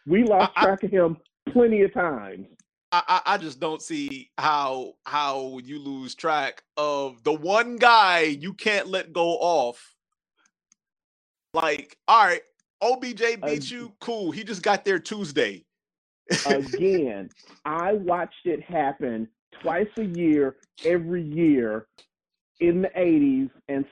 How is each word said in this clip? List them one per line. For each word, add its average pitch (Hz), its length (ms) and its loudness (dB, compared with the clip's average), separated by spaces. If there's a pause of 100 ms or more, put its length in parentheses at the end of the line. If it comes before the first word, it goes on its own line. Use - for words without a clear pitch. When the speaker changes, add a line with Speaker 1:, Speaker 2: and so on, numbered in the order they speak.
Speaker 1:
We 196 160 4
lost 190 320 4
Speaker 2:
I, 180 60 0
I 220 40 6
Speaker 1:
track 190 180 2
of 190 80 -4
him 170 260 2 (340)
plenty 226 320 4
of 196 100 2
times. 104 540 -6 (440)
Speaker 2:
I, 175 160 0
I, 185 260 0
I 202 40 0
just 156 220 -10
don't 156 220 -6
see 139 580 -10
how, 139 540 -2 (120)
how 135 540 -4
you 131 180 -14
lose 135 380 -12
track 147 480 -2 (120)
of 139 480 -4
the 147 100 0
one 208 420 0
guy 214 460 6
you 156 320 -2
can't 202 340 -2
let 180 260 -6
go 170 260 0
off. 147 560 -2 (1600)
Like, 160 420 -2 (120)
all 214 180 8
right, 175 160 0 (400)
O 240 140 2
B 247 180 -8
J 233 220 -2
beat 170 160 -6
Speaker 1:
Ag- 147 180 -6
Speaker 2:
you, 240 320 -14
cool. 214 300 -6
He 220 120 -10
just 196 200 -10
got 202 200 0
there 196 140 0
Tuesday. 143 680 -4 (680)
<laughs> - 140 0
Speaker 1:
Again, 139 840 -2 (380)
I 170 280 -2
watched 175 520 -4
it 156 160 -2
happen 135 680 -4 (360)
twice 175 240 -2 (100)
a 220 80 -4
year, 156 520 0 (280)
every 170 380 0
year 143 640 2 (720)
in 170 240 2
the 185 120 -2
eighties 143 540 2 (180)
and 139 240 -4